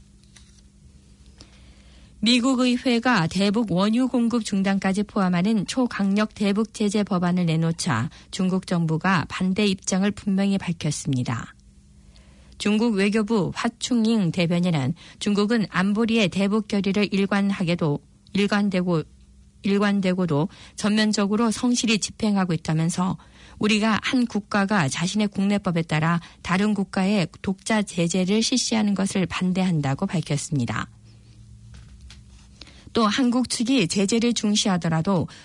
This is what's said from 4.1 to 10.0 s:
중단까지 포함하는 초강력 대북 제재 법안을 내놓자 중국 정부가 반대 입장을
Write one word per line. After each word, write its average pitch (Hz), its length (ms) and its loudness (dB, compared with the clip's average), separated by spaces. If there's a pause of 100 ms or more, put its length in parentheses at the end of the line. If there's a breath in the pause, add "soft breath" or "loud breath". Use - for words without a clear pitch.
중단까지 196 580 0
포함하는 185 640 0
초강력 214 640 0
대북 208 400 -2
제재 208 300 0
법안을 180 420 0
내놓자 165 640 0 (220 loud breath)
중국 185 340 -2
정부가 170 600 0
반대 185 400 0
입장을 190 440 0